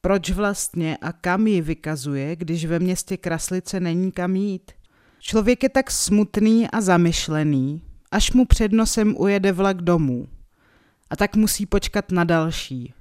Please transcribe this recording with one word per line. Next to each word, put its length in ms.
Proč 300
vlastně 640
a 160
kam 340
ji 140
vykazuje, 760
když 280
ve 140
městě 380
Kraslice 640
není 320
kam 240
jít? 360
Člověk 420
je 60
tak 220
smutný 800
a 100
zamyšlený, 1000
až 220
mu 120
před 280
nosem 460
ujede 340
vlak 300
domů. 460
A 60
tak 200
musí 300
počkat 460
na 120
další 760